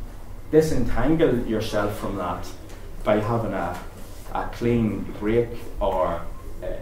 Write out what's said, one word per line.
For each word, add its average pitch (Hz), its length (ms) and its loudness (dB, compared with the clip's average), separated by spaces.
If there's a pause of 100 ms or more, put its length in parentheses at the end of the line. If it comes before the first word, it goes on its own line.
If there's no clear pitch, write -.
(500)
disentangle 143 960 6
yourself 104 540 0
from 101 160 -4
that - 320 -4 (560)
by 107 160 4
having 107 340 0
a, 90 260 -4 (540)
a - 200 -4
clean 117 480 2 (180)
break 113 300 2 (300)
or, 85 420 0 (420)
uh, - 40 -6 (140)